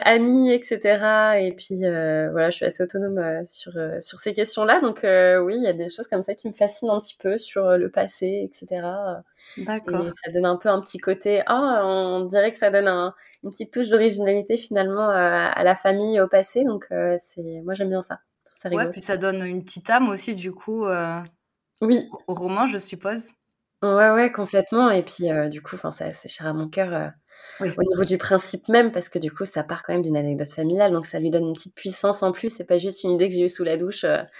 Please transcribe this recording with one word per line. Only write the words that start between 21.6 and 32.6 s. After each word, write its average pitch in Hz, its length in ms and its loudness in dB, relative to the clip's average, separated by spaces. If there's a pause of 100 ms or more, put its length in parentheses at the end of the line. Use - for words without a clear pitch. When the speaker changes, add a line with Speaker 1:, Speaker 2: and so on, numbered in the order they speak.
Speaker 1:
Oui. 233 260 2 (200)
Speaker 2:
au 180 80 -6
roman, 190 320 -2
je 214 100 -4
suppose. 202 540 -8 (500)
Speaker 1:
Ouais, 202 300 6
ouais, 233 200 4
complètement. 214 600 2
Et 185 100 4
puis, 175 300 -4
euh, 151 160 0
du 151 140 -8
coup, - 160 -14
'fin, 160 120 -8
c'est - 140 -10
assez - 240 -10
cher - 180 -10
à 156 60 -2
mon 156 160 -4
cœur, 185 260 -4
euh, 156 140 -4 (540)
Speaker 2:
Oui. 185 160 -2
Speaker 1:
au 180 60 0
niveau 185 200 0
du 185 140 0
principe - 500 -2
même, 233 240 6
parce 180 160 -6
que - 120 -8
du 156 120 -4
coup, - 140 -8
ça 156 180 -6
part 165 200 -10
quand 170 100 -4
même 175 80 2
d'une 160 160 0
anecdote 143 340 -4
familiale. 180 400 2
Donc, 165 140 -2
ça - 120 -10
lui 160 120 -2
donne 165 180 2
une 160 60 -4
petite - 220 -14
puissance 202 460 -2
en 185 120 2
plus. 226 160 -6
C'est 190 160 -10